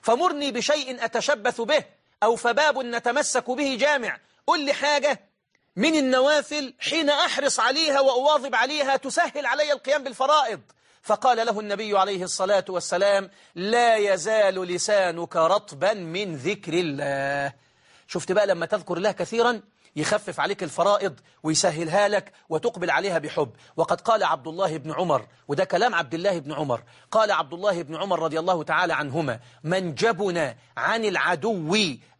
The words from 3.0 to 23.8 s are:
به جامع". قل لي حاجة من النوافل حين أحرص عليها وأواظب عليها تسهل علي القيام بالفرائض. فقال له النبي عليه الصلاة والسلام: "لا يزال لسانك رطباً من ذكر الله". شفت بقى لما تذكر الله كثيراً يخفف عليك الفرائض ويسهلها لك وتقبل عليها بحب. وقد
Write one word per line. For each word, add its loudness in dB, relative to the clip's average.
به -2
جامع". 0
قل 2
لي 0
حاجة 0
من 2
النوافل 2
حين -2
أحرص 0
عليها 2
وأواظب 2
عليها 0
تسهل -2
علي 0
القيام -2
بالفرائض. 0
فقال 2
له 0
النبي -2
عليه 0
الصلاة 0
والسلام: 0
"لا 4
يزال 2
لسانك 0
رطباً 2
من -6
ذكر -6
الله". -2
شفت -6
بقى 4
لما 0
تذكر -4
الله 0
كثيراً 4
يخفف -2
عليك 0
الفرائض 2
ويسهلها 2
لك 0
وتقبل -2
عليها 0
بحب. -2
وقد 0